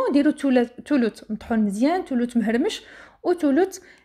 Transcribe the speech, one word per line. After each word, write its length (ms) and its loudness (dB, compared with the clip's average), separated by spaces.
ديروا 180 4
ثلث، 400 0
ثلث 440 -2
مطحون 280 -4
مزيان، 460 0
ثلث 320 -2
مهرمش، 440 -2
وثلث 560 0